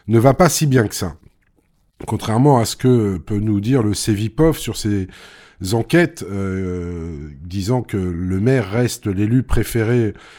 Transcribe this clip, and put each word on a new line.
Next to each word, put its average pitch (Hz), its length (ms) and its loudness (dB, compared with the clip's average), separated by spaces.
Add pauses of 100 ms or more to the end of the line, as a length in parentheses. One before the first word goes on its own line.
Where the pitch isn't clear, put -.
ne 110 120 4
va 131 140 6
pas 180 140 4
si 156 200 0
bien 127 200 2
que - 80 -8
ça. 85 220 -8 (920)
Contrairement 117 520 2
à 110 60 2
ce - 120 -6
que 113 400 2
peut 101 220 -4
nous 104 200 0
dire 117 240 2
le 104 100 0
cevipof 113 640 0
sur - 200 -8
ses 101 300 -2 (640)
enquêtes, 156 560 0
euh, 87 1000 -6 (140)
disant 98 380 -2
que - 160 -6
le 92 420 -2
maire 117 300 2
reste 117 380 -2
l'élu 107 360 2
préféré 113 720 0 (260)